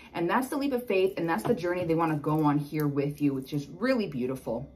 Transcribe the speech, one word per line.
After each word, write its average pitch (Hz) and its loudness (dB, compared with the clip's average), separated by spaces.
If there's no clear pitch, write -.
And 175 0
that's 247 2
the - -6
leap 277 0
of 247 -2
faith, 190 2
and 165 0
that's 165 0
the - 4
journey 180 -2
they 165 2
wanna 160 2
go 151 2
on 147 4
here 151 -2
with 143 -2
you, 139 2
which 131 -6
is 143 -4
really 214 0
beautiful. 127 -4